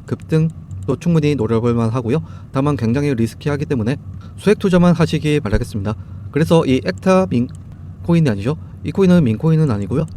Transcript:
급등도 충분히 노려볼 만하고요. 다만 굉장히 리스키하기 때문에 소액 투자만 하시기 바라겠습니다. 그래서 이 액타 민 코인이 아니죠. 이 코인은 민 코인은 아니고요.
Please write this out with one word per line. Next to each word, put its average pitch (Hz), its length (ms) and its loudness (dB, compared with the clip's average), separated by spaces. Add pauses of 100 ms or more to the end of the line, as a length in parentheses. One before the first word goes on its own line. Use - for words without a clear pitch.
급등도 - 920 -2
충분히 147 380 2
노려볼 113 380 0
만하고요. 117 460 0 (300)
다만 139 260 0
굉장히 131 380 0
리스키하기 139 520 -2
때문에 123 300 -2 (400)
소액 202 220 2
투자만 175 380 4
하시기 151 420 0
바라겠습니다. 107 560 -2 (380)
그래서 160 340 2
이 131 180 2
액타 185 460 2
민 123 180 0 (540)
코인이 165 260 2
아니죠. 110 280 -2 (260)
이 - 80 -6
코인은 180 320 6
민 110 160 2
코인은 156 320 2
아니고요. 110 360 -2 (100)